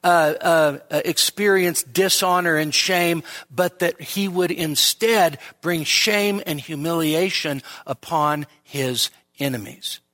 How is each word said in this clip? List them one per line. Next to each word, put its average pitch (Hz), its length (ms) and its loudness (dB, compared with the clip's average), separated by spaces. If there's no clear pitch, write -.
uh, 160 360 4
uh, 156 380 2
uh, 151 140 0
experience 185 760 2
dishonor 180 720 2
and 156 180 -2
shame, 170 480 2
but 175 280 -2
that 170 220 -2
he 196 280 -4
would 180 220 0
instead 170 880 2
bring 165 200 -2
shame 202 640 0
and 147 140 -4
humiliation 160 1000 -2
upon 147 600 -2
his 127 480 -4
enemies. 127 640 -6